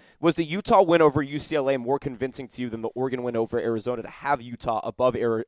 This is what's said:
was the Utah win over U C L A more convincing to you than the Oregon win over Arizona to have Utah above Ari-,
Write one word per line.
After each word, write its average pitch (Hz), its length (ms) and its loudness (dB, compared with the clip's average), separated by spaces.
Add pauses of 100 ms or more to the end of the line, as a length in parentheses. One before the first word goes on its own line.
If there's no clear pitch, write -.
(180)
was 160 160 2
the 170 100 -2
Utah 190 380 2
win 170 200 6
over 151 200 4
U 143 160 -8
C - 160 -4
L 135 160 2
A 139 60 2
more 127 240 -2
convincing 131 480 -8
to - 140 -10
you 123 80 -4
than 113 120 -6
the 113 60 -4
Oregon 127 340 -4
win 120 140 -4
over 113 240 -2
Arizona 117 420 -2
to - 60 -14
have 135 340 -2
Utah 120 400 -4
above 123 320 0
Ari-, 113 340 0